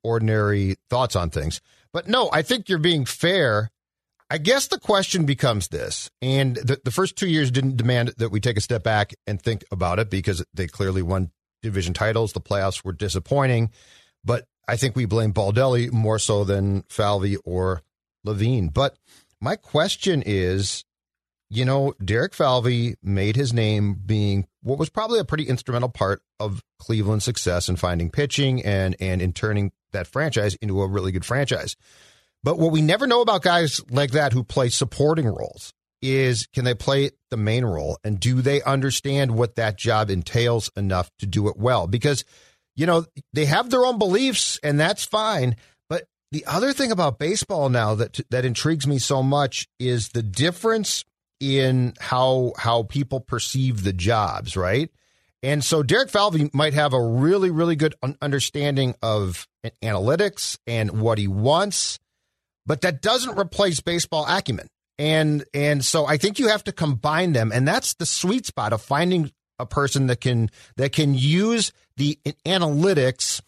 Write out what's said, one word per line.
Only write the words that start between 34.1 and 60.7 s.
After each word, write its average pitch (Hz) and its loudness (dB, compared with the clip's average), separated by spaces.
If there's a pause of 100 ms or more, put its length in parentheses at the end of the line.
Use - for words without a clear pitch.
that 143 4
who 123 0
play 127 0
supporting 147 0
roles - -6 (280)
is, 131 2
can 127 -2
they 123 2
play 139 0 (200)
the - -4
main 110 0
role, 80 -2
and 104 -2
do 127 2
they 143 2
understand 135 0
what 113 0
that 107 -2
job 107 0
entails 117 0
enough 95 -2
to 104 -6
do 101 0
it - -4
well? 107 2
Because, 127 0 (520)
you 151 0
know, 165 4 (260)
they 147 2
have 214 0
their 254 4
own 247 0
beliefs, 214 0
and 147 2
that's 180 0
fine. 196 0 (320)
But 165 -4 (260)
the 151 -6
other 247 0
thing 254 0
about 160 0
baseball 160 -2
now 110 2
that, 107 -4
that 127 -2
intrigues 139 -2
me 143 2
so 131 0
much 139 0 (120)
is 123 -2
the 117 -2
difference 175 -2 (360)
in 131 2
how, 127 0
how 117 2
people 127 -4
perceive 123 -2
the 98 0
jobs, 90 0
right? 101 0 (520)
And 143 -2
so 156 2
Derek 202 2
Falvey 175 2
might 147 2
have 147 2
a 127 2
really, 160 2
really 165 2
good 151 0
un-, 135 -4
understanding 139 0
of 104 -2 (160)
a-, 113 -8 (120)
analytics 127 0
and 110 -2